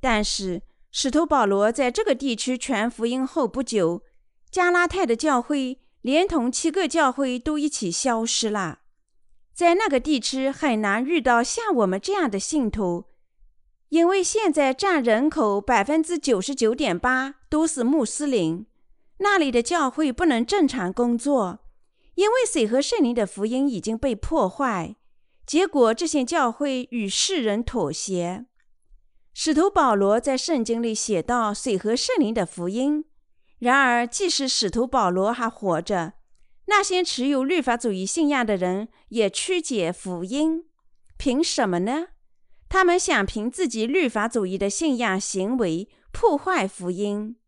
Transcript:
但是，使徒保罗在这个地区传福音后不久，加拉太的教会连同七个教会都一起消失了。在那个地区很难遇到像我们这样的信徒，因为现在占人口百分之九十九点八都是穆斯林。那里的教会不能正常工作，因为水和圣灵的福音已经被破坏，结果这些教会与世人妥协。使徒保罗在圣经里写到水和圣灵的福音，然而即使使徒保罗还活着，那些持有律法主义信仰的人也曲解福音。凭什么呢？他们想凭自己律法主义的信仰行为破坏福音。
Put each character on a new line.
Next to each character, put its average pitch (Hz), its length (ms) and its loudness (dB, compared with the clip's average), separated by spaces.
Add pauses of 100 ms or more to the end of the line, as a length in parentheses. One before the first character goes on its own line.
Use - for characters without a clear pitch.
但 226 220 2
是， 190 400 -6 (280)
使 - 200 -2
徒 311 120 4
保 285 220 4
罗 202 260 4
在 247 200 0
这 427 120 -2
个 302 120 2
地 247 200 -2
区 254 220 -4
传 233 320 -2
福 226 160 -6
音 254 200 -2
后 262 220 -2
不 262 140 -4
久， 185 400 0 (480)
加 359 220 2
拉 349 160 2
太 359 180 -2
的 233 100 2
教 269 240 0
会 269 400 -4 (220)
连 302 260 2
同 262 240 0
七 320 200 -2
个 349 160 0
教 285 240 2
会 254 260 -2
都 302 220 -4
一 294 100 0
起 185 220 -4
消 226 340 -2
失 226 240 -2
了。 196 300 -4 (760)
在 339 220 4
那 427 120 2
个 277 120 2
地 277 200 0
区 262 300 -2
很 262 320 0
难 214 240 0
遇 311 160 0
到 233 220 4
像 440 320 -2
我 220 100 4
们 190 160 0
这 381 120 -4
样 349 160 0
的 196 100 -2
信 254 300 -2
徒， 180 360 -4 (840)
因 330 180 4
为 381 160 2
现 415 300 0
在 277 180 2
占 330 300 0
人 233 260 2
口 214 320 2
百 208 240 2
分 302 200 2
之 349 140 -4
九 247 220 0
十 277 140 -4
九 233 220 0
点 233 220 -2
八 254 380 -2 (140)
都 311 160 2
是 285 180 -2
穆 262 220 2
斯 294 220 -6
林。 185 400 0 (520)
那 403 180 4
里 285 140 2
的 233 100 2
教 294 280 0
会 294 220 0
不 339 140 0
能 247 180 2
正 381 240 2
常 190 240 -2
工 240 260 0
作， 220 420 0 (560)
因 392 140 4
为 466 60 2 (100)
水 240 220 0
和 247 140 2
圣 427 200 0
灵 240 120 2
的 226 120 0
福 196 200 -6
音 262 240 0
已 214 100 -4
经 220 180 -4
被 262 180 0
破 220 340 0
坏， 214 460 -4 (500)
结 339 200 2
果 240 280 4
这 330 120 -4
些 285 200 0
教 269 260 0
会 262 400 -4
与 226 160 -4
世 339 340 -2
人 220 220 0
妥 175 280 -2
协。 180 560 -6 (840)
使 311 200 0
徒 339 160 4
保 285 260 4
罗 202 240 4
在 262 160 -2
圣 262 300 -2
经 233 160 -2
里 226 120 -2
写 208 280 -2
到 226 320 0
水 208 240 -2
和 214 180 0
圣 494 220 -2
灵 226 160 0
的 208 120 0
福 175 220 -8
音， 277 380 -2 (540)
然 247 200 2
而 240 260 2
即 359 220 -4
使 277 200 0
使 220 220 0
徒 247 160 0
保 247 240 2
罗 190 220 2
还 240 160 -4
活 175 340 -2
着， 180 320 -4 (520)
那 415 180 2
些 370 200 0
持 254 240 -2
有 277 160 2
律 311 180 0
法 240 160 0
主 233 140 -2
义 190 140 -4
信 302 220 0
仰 269 180 0
的 208 120 0
人 185 320 -2 (200)
也 208 200 2
曲 359 320 -4
解 190 300 -2
福 180 340 -8
音。 311 400 -2 (520)
凭 269 240 0
什 254 280 0
么 175 100 0
呢？ 269 280 -2 (600)
他 381 160 2
们 359 160 6
想 240 260 2
凭 214 240 -4
自 339 180 -2
己 220 200 -2
律 277 220 2
法 220 180 -2
主 226 180 -2
义 185 120 -4
的 196 120 0
信 277 280 0
仰 208 200 0
行 196 400 -2
为 185 300 -2 (240)
破 359 260 2
坏 302 300 0
福 180 240 -8
音。 208 460 -6 (100)